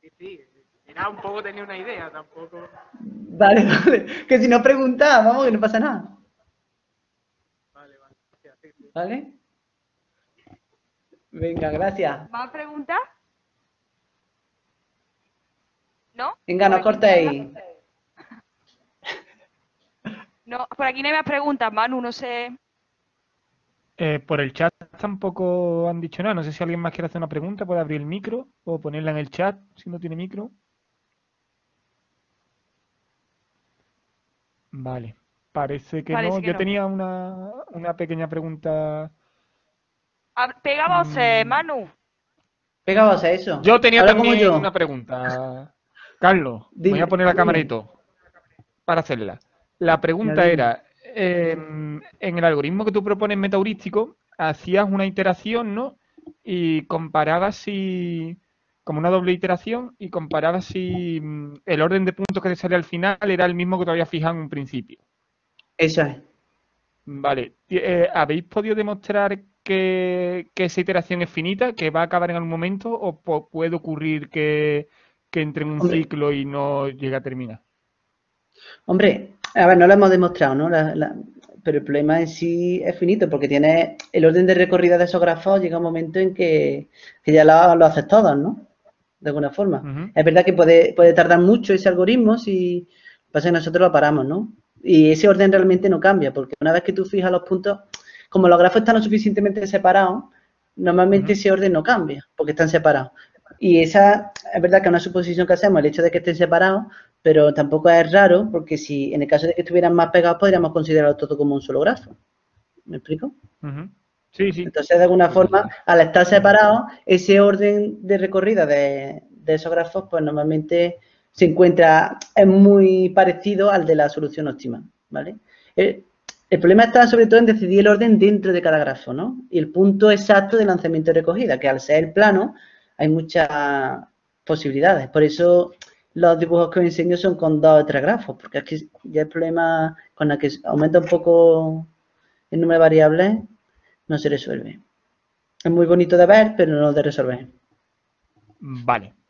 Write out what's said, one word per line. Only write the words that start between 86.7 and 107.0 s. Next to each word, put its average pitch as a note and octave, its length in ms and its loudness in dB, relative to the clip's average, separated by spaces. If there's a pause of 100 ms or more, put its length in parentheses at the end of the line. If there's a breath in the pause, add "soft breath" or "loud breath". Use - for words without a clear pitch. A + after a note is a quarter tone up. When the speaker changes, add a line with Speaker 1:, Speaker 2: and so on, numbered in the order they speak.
Speaker 2:
que D3+ 120 0
ya D#3 100 8
lo, E3 320 8
lo E3 100 8
haces D#3 220 0
todo, G3 280 4
¿no? D3+ 300 -6 (540)
De D#3 100 -8
alguna C#3+ 220 -4
forma. F#3+ 280 -4
Speaker 4:
Ujú. D3+ 360 -12
Speaker 2:
Es D#3 100 2
verdad E3+ 200 4
que F#3 80 2
puede, E3 420 6
puede E3+ 180 8
tardar E3+ 260 4
mucho G3+ 340 2
ese F#3+ 160 2
algoritmo, G#3+ 480 2
si F3+ 500 -4 (440 soft breath)
pasa D3+ 180 -2
que E3+ 40 2
nosotros E3 340 2
lo E3+ 40 4
paramos, D3 340 2
¿no? F#3 260 -6 (300)
Y D#3 300 6
ese D#3+ 160 2
orden G3 240 4
realmente F#3+ 380 2
no E3+ 100 0
cambia, F3 340 2
porque C#3 280 -8
una D#3 100 2
vez E3+ 120 0
que F#3+ 100 -4
tú F#3+ 120 -4
fijas F#3 260 -4
los F3+ 120 -2
puntos, G3+ 360 -6 (500 loud breath)
como - 180 2
los F3 100 8
grafos F3+ 200 6
están A3+ 180 2
lo A3 60 2
suficientemente G#3 640 -2
separados, G3 580 0 (500)
normalmente F#3 500 2
Speaker 4:
Ujú. G#3 80 -2
Speaker 2:
ese G3 180 0
orden F#3+ 220 0
no D#3 100 -2
cambia, D3+ 420 -4 (100)
porque D3+ 160 -6
están D#3+ 180 -2
separados. D3+ 420 0 (480 soft breath)
Y E3+ 200 4
esa G3+ 520 4 (220)
es - 80 -2
verdad F3+ 180 4
que F#3+ 60 -2
es F#3 40 4
una E3+ 100 2
suposición F3 480 -4
que F3+ 60 4
hacemos, F3+ 260 2
el C#3+ 80 -2
hecho D3+ 140 -2
de E3+ 100 2
que E3 80 -2
estén E3 160 -4
separados, F3 500 0 (380 loud breath)